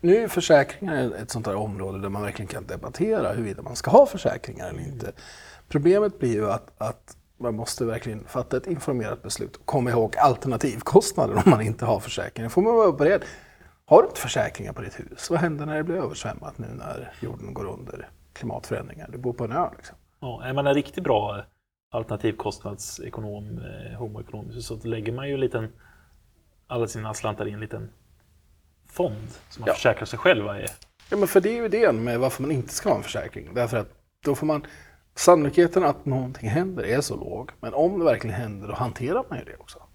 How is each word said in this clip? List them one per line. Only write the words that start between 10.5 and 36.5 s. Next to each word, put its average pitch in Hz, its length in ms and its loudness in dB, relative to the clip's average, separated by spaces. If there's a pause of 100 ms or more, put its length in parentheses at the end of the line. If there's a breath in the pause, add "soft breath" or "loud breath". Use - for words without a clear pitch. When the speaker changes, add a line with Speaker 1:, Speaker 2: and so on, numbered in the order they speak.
Speaker 1:
om 98 100 4
man 127 160 8
inte 110 240 -2
har 110 140 2
försäkring. - 440 -8
Då 113 60 -6
får 180 120 2
man 226 140 4
vara 214 160 8
beredd. 151 320 2 (640 loud breath)
Har 208 160 12
du 381 60 4
inte - 140 -8
försäkringar 104 520 -4
på - 80 -10
ditt - 180 -12
hus, - 300 -12
vad 170 100 2
händer 151 260 0
när 151 120 -4
det 156 60 -2
blir 170 120 -2
översvämmat - 600 -6
nu 113 100 -8 (100)
när - 440 -12
jorden - 320 -10
går - 120 -8
under? - 440 -12 (240)
Klimatförändringar. - 760 -8
Du 131 60 -14
bor 123 160 -4
på 123 100 -6
en 110 80 -6
ö, 165 260 -2
liksom. - 180 -20 (240)
Speaker 2:
Ja, 123 260 -10
är 131 80 -6
man 143 140 0
en 139 60 4
riktigt 147 300 -2
bra 104 400 0 (480)
alternativkostnadsekonom, 107 1700 -6
eh, 107 380 -12
homo 110 240 -8
economicus, 110 460 -12
så 117 160 -6
lägger 113 300 -4
man 135 140 -6
ju 143 60 -2
en 135 60 -2
liten, 117 300 -2 (1000 soft breath)
alla 117 200 -2
sina 110 260 -8
slantar 107 340 -4
i 104 40 -6
en 104 80 -10
liten 107 300 -10 (1000)
fond 110 380 -4 (220)
som - 120 -18
man 110 60 -2
Speaker 1:
Ja. - 60 2
Speaker 2:
försäkrar 113 320 2
sig - 140 -10
själv, 113 260 4
va, 101 120 -6
är. 98 120 -8 (400)
Speaker 1:
Ja, - 80 0
men 196 100 4
för 190 140 8
det 196 80 0
är 226 60 0
ju 233 100 -2
idén 180 380 4
med 120 160 0
varför 127 220 0
man 143 100 -2
inte 127 220 -2
ska - 160 -2
ha 160 80 4
en 151 60 -6
försäkring. - 500 -8
Därför 120 240 0
att 101 120 -4 (360)
då 143 100 2
får 151 120 -6
man, 151 180 -2 (500 loud breath)
sannolikheten 170 680 6
att 143 220 0
någonting 131 440 -2
händer 170 340 -2